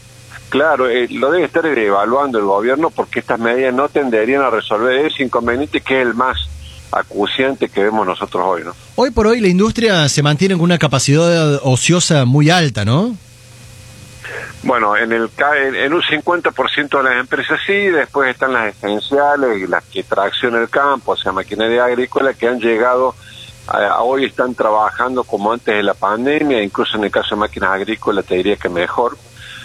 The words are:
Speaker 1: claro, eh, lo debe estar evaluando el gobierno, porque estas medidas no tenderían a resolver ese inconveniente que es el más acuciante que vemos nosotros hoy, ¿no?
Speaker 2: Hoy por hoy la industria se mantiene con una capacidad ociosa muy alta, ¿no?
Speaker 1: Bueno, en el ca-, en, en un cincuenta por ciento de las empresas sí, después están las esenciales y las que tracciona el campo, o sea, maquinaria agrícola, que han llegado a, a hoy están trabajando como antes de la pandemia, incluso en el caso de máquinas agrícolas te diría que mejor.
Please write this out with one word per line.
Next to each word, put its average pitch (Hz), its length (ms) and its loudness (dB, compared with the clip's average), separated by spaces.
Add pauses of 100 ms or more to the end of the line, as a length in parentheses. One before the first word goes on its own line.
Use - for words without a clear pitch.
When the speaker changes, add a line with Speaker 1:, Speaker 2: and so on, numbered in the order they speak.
(500)
Speaker 1:
claro, 131 400 2
eh, 123 220 2
lo 120 180 0
debe 170 160 2
estar 160 180 0
evaluando 117 760 2
el 104 60 0
gobierno, 120 440 2
porque - 300 -6
estas 117 200 -2
medidas 123 320 0
no 135 160 0
tenderían 131 540 2
a 131 80 2
resolver 117 560 0
ese 156 160 -4
inconveniente 127 600 -2
que 131 200 0
es 123 60 0
el 113 80 -2
más 127 240 0 (520)
acuciante 113 760 -2
que 98 140 -2
vemos 107 240 0
nosotros 92 360 -4
hoy, 87 200 -2
¿no? 87 100 -12 (220)
Speaker 2:
Hoy 247 160 0
por 220 160 2
hoy 233 140 2
la 202 60 4
industria 196 600 2
se 147 140 0
mantiene 151 320 2
con 165 80 0
una 175 160 2
capacidad 151 840 2
ociosa 143 640 2
muy 147 240 4
alta, 151 340 2
¿no? 175 320 0 (1500)
Speaker 1:
Bueno, 110 340 2
en 113 160 0
el 117 200 0
ca-, 147 220 2
en, 135 200 0
en 131 180 0
un 175 80 2
cincuenta 160 500 -2
por 123 180 -2
ciento 147 280 -2
de 139 80 2
las 123 140 2
empresas 139 460 -2
sí, 196 80 0
después 156 560 0
están 131 220 -2
las 113 240 -2
esenciales 131 880 0
y 92 60 -6
las 87 180 -2
que 95 180 -8
tracciona 117 560 -2
el 117 100 -2
campo, 139 440 0
o - 20 -8
sea, - 160 -4
maquinaria 110 540 0
agrícola, 127 480 0
que 117 140 -2
han 123 120 -2
llegado 120 560 2 (520)
a, - 180 -2
a 95 160 0
hoy 131 240 0
están 123 300 -4
trabajando 113 680 0
como 104 300 -2
antes 117 200 -2
de 104 100 0
la 98 100 0
pandemia, 131 680 0
incluso 107 360 -2
en 104 80 0
el 101 60 -2
caso 110 240 -2
de 104 60 0
máquinas 98 280 -2
agrícolas 98 560 -2
te 95 100 -2
diría 95 220 0
que - 100 -4
mejor. 90 500 -2 (480)